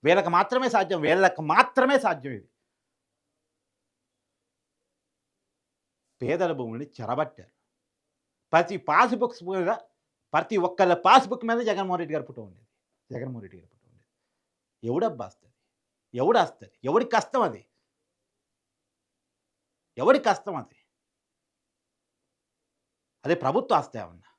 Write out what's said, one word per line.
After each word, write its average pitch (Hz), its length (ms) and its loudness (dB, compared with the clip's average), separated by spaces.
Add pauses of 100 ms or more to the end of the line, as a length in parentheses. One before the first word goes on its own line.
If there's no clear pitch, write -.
వీళ్ళకి 170 320 4
మాత్రమే 247 340 2
సాధ్యం, 190 320 0
వీళ్ళకి 175 400 2 (120)
మాత్రమే 262 500 4
సాధ్యం 143 300 -4
ఇది. 101 140 -16 (3750)
పేదల 165 320 -2
భూముల్ని 120 420 -10
చెరబట్టారు. 123 580 -8 (1000)
ప్రతి 175 220 2 (120)
పాస్‌బుక్స్ 220 560 0
మీద, 180 280 -4 (640)
ప్రతి 185 220 0 (120)
ఒక్కళ్ళ 180 260 2 (120)
పాస్‌బుక్ 226 420 4
మీద 233 200 -2
జగన్మోహన్ 185 340 -4
రెడ్డి 151 140 -6
గారి 131 120 -6
ఫోటో 120 200 -18
ఉండేది, 90 200 -20 (420)
జగన్మోహన్ 123 360 -10
రెడ్డి 92 140 -20
గారి - 120 -20
ఫోటో - 160 -20
ఉండేది. - 200 -20 (760)
ఎవడబ్బా 131 440 -4
వస్తుంది, - 280 -20 (580)
ఎవడు 165 260 2
వస్తుంది, - 360 -4 (140)
ఎవడి 220 160 2 (100)
కష్టం 214 320 0
అది, 107 140 -10 (2250)
ఎవడి 233 300 4
కష్టం 196 280 -2
అది? - 220 -14 (2500)
అదే 160 100 2
ప్రభుత్వ 170 440 0
ఆస్తి - 200 -10
ఏమన్నా? 87 280 -18 (120)